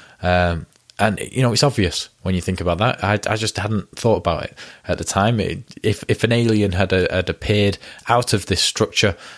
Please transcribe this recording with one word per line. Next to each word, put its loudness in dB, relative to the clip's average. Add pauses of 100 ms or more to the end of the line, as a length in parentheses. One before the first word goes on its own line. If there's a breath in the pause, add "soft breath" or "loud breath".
(200 loud breath)
Um, 2 (320)
and, 2 (140)
you -2
know, 2
it's 2
obvious 0 (100)
when -2
you 0
think -4
about 0
that. 0
I, 2 (140)
I 0
just -4
hadn't -4
thought 2
about -2
it -12 (320 loud breath)
at -2
the -6
time. 2
It, -4 (180)
if, -2
if 0
an 2
alien 2
had, 0
uh, 2
had -2
appeared 0 (280 loud breath)
out 2
of -2
this -2
structure, 0 (220 loud breath)